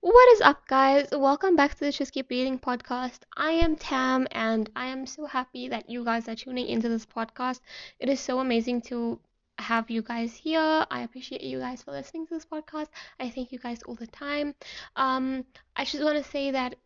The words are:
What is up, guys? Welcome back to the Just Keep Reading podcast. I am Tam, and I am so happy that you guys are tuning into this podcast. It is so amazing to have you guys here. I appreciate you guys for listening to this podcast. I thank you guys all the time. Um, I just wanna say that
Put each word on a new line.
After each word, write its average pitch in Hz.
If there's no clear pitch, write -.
What 480
is 403
up, -
guys? 269
Welcome 294
back 294
to -
the 285
Just -
Keep 269
Reading 254
podcast. 247
I 311
am 330
Tam, 262
and 220
I 247
am 262
so 302
happy 254
that 226
you 240
guys 233
are 226
tuning 247
into 233
this 226
podcast. 254
It 240
is 269
so 254
amazing 240
to 233
have 226
you 226
guys 233
here. 311
I 240
appreciate -
you 254
guys 247
for -
listening 320
to -
this 320
podcast. 311
I 247
thank 247
you 254
guys 240
all 240
the 226
time. 294
Um, 262
I 269
just 285
wanna 302
say 277
that 254